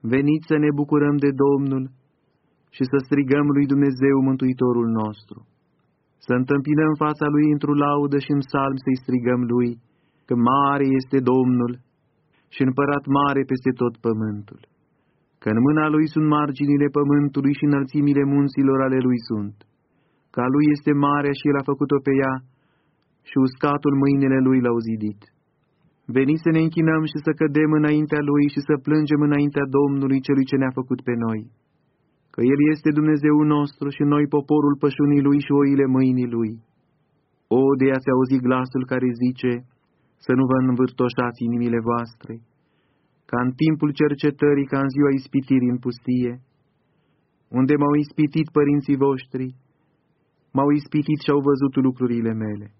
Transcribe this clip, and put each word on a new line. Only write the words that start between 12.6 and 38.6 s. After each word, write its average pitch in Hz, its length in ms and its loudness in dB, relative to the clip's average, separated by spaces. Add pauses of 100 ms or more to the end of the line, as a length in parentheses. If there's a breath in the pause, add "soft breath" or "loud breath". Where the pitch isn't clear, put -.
împărat 139 360 -2 (140)
mare 139 320 0
peste 131 200 -2 (100)
tot 120 140 -2 (120)
pământul. 107 540 -6 (840)
Că - 120 -2
în 113 120 2
mâna 156 280 2
lui 156 200 2
sunt 156 220 2
marginile 143 520 0 (100)
pământului 143 600 0
și - 100 -4
înălțimile 143 560 0 (100)
munților 139 520 2
ale 131 200 0
lui 123 120 0 (100)
sunt. 104 280 -6 (800)
Ca 123 100 -2 (100)
lui 147 200 2
este 147 180 -2 (140)
marea 143 320 0
și 147 120 -2
el 143 100 2
a 135 100 -6
făcut-o 143 360 -2
pe 139 60 0 (120)
ea 131 100 -2 (920)
și - 80 -6 (100)
uscatul 143 560 -2
mâinile 139 440 2
lui 131 180 4
l-au 117 140 0 (120)
zidit. 107 320 -6 (960)
Veniți 151 280 0
să 165 80 2
ne 160 120 2
închinăm 160 360 0 (100)
și 151 140 -8
să 160 140 0
cădem 151 300 0 (100)
înaintea 151 500 0
lui 147 140 2 (100)
și 147 140 -4
să 151 60 2 (120)
plângem 151 420 0
înaintea 143 380 0 (120)
Domnului 139 480 0
celui 135 240 0
ce 143 80 0
ne-a 131 220 -2
făcut 127 280 -6
pe 123 60 -2 (120)
noi. 110 140 -4 (960)
Că - 60 -6 (120)
el 143 80 0 (140)
este 151 240 -2
Dumnezeul 151 480 2 (100)
nostru 143 300 -4 (100)
și - 60 -2 (100)
noi 147 120 2 (120)
poporul 143 380 2 (100)
pășunii 143 440 2
lui 143 180 4
și 143 140 -2
oile 139 260 2 (100)
mâinii 127 400 0
lui. 113 160 -2 (1080)
O, - 20 4 (180)
de 135 160 4
ați 131 180 -4
auzit 131 340 2
glasul 127 340 -2 (100)